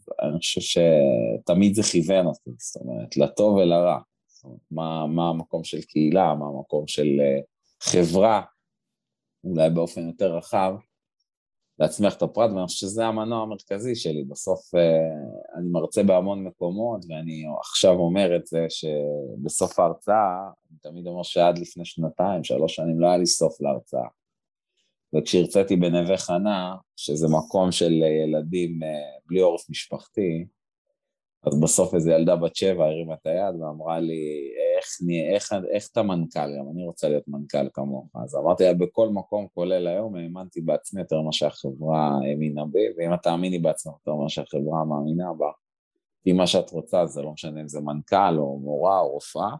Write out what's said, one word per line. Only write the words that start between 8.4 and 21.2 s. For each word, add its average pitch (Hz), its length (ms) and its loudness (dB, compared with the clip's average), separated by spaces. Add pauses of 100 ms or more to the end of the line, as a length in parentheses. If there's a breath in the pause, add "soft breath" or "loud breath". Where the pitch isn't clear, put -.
אולי 82 260 4
באופן 82 380 -2
יותר 85 280 -2
רחב, 95 380 0 (1040)
להצמיח 92 360 2
את - 60 -4
הפרט, 107 300 2
ואני 92 140 -4
חושב 95 220 -8
שזה 110 180 -2
המנוע 110 360 -2
המרכזי 110 540 -6
שלי. 78 280 -4
בסוף, 90 520 -6
אה, 80 840 2
אני 87 120 -4
מרצה 87 340 0
בהמון 98 400 2
מקומות, 95 680 -4
ואני 80 340 -8 (160)
עכשיו - 340 4
אומר 87 420 2
את 82 120 -2
זה 82 220 0
שבסוף 73 1120 -4
ההרצאה, 95 720 0 (200)
אני 78 120 -20
תמיד 87 260 -14
אומר 87 160 -8